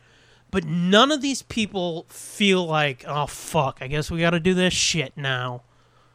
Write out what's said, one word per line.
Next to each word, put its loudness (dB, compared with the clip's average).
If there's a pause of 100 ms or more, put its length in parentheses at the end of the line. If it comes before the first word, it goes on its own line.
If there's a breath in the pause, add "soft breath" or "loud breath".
(520 soft breath)
but -2
none 4
of 0
these -4
people -4
feel 2
like, -2
"Oh, -2
fuck, -2
I -10
guess -4
we -4
gotta 2
do 2
this 2
shit -2
now." -4 (520)